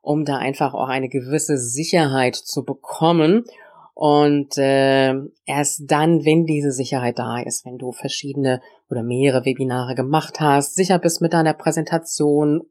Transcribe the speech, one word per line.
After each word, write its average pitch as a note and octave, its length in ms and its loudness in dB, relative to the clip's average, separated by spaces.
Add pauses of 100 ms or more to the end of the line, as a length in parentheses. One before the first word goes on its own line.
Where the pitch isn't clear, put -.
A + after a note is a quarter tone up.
um D3+ 220 -2
da C#3+ 140 -2
einfach C3 360 -2
auch C3 140 -4
eine C3 200 -4
gewisse C#3 480 -2
Sicherheit C3+ 800 0
zu - 300 -8
bekommen. E3 800 2 (500)
Und, D3 640 2
äh, C3+ 560 4 (320)
erst C#3+ 400 -4
dann, D#3 380 2
wenn D#3+ 200 4
diese D3 280 0
Sicherheit B2 480 -4
da A#2+ 180 -6
ist, B2 260 -8
wenn B2+ 140 -14
du B2+ 140 -8
verschiedene C3+ 680 -4 (300)
oder B2 140 -4
mehrere B2+ 400 2
Webinare B2+ 500 -2
gemacht C3+ 460 -2
hast, C#3+ 340 2
sicher F#3 240 2
bist E3+ 240 0
mit E3 100 0
deiner D#3+ 220 2
Präsentation, D3+ 1160 0